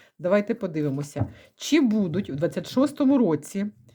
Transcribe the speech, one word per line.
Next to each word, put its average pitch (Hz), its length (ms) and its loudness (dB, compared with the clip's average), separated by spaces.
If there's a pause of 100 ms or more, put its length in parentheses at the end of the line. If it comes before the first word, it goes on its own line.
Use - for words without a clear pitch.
(180)
Давайте 202 360 0
подивимося: 147 720 -4 (300)
чи - 240 2
будуть 208 500 0
в 135 40 -6
двадцять 160 360 -4
шостому 277 480 2
році 196 480 0 (280)